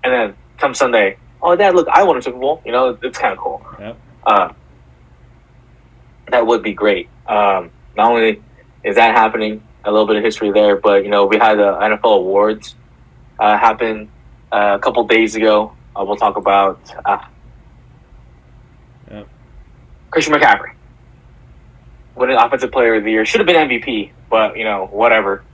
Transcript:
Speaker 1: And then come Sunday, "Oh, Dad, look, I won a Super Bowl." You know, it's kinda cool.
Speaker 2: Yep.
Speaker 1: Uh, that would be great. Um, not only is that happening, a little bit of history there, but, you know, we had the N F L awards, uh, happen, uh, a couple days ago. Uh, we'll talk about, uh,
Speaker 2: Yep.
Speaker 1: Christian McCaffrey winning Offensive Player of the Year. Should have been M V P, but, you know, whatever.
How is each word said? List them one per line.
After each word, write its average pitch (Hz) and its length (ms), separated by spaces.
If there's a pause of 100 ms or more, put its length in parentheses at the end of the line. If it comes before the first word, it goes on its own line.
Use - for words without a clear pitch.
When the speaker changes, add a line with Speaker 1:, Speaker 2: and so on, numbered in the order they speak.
Speaker 1:
And 247 80
then 127 240 (220)
come - 160
Sunday, 120 440 (240)
"Oh, 175 140
Dad, 190 200
look, 170 120
I 202 160
won 165 140
a 123 40
Super 127 180
Bowl." 143 260
You 117 80
know, 123 280
it's 127 160
kinda - 200
cool. - 280 (140)
Speaker 2:
Yep. 107 180 (280)
Speaker 1:
Uh, 101 280 (1700)
that 120 180
would 113 180
be 107 100
great. 98 340 (200)
Um, 98 440 (240)
not 113 160
only 113 300 (420)
is 101 120
that 117 200
happening, 110 460 (240)
a 104 60
little 107 160
bit 107 100
of 104 60
history 107 280
there, 104 240
but, 98 280
you 101 60
know, 101 160
we 98 120
had 107 200
the 98 240
N 107 120
F 104 100
L 113 100
awards, 101 600 (640)
uh, 107 180
happen, 110 520 (420)
uh, 104 240
a 98 40
couple 113 260
days 110 300
ago. 107 360 (240)
Uh, 98 100
we'll 101 120
talk 104 200
about, 98 420 (260)
uh, 98 140 (1900)
Speaker 2:
Yep. 104 180 (840)
Speaker 1:
Christian 156 240
McCaffrey 127 400 (1400)
winning 127 220
Offensive 127 340
Player 117 240
of 104 80
the 110 80
Year. 110 140
Should 226 140
have - 80
been 175 80
M 156 140
V 120 100
P, 107 320 (180)
but, 110 280
you 113 80
know, 98 220
whatever. 101 560 (100)